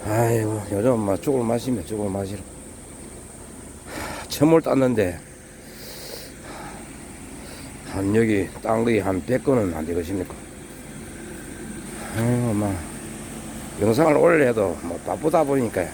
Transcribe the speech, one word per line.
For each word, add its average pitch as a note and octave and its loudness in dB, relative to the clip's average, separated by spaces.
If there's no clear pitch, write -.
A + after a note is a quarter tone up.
아이고, A2 2
요즘 A2+ 4
막 G2+ 0
죽을 C3+ 2
맛이며, A#2 0
죽을 G#2 -2
맛이라. G2 -4
천물 D#3+ 6
땄는데, B2 2
한 G2 0
여기 A2 4
땅 A2+ 4
거의 A#2 6
한 F#2 0
백 B2 2
건은 A2+ 4
안 D#2 -4
되겠습니까? E2+ -2
아이고, A#2+ 2
막 G#2 0
영상을 C3 6
올려도 B2 6
뭐 E2+ -6
바쁘다 D3+ 2
보니까 B2+ 2